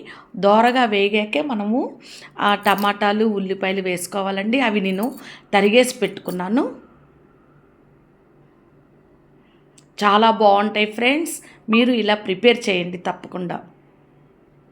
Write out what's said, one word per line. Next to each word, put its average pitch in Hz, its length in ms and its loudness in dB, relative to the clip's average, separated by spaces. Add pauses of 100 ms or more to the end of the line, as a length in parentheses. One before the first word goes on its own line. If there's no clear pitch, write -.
(440)
దోరగా 240 400 4 (100)
వేగాకే 214 560 0
మనము 214 300 -2 (680)
ఆ - 20 2 (160)
టమాటాలు, 208 600 0 (140)
ఉల్లిపాయలు 190 480 -4
వేసుకోవాలండి. 196 720 -4 (100)
అవి 208 180 0
నేను 190 200 -2 (480)
తరిగేసి 208 480 4
పెట్టుకున్నాను. 185 640 -2 (3500)
చాలా 208 280 4 (120)
బాగుంటాయి 208 560 2
ఫ్రెండ్స్, 285 380 0 (400)
మీరు 247 260 4
ఇలా 208 140 0 (100)
ప్రిపేర్ 233 420 2
చేయండి 180 400 -4
తప్పకుండా. 180 520 -8 (1120)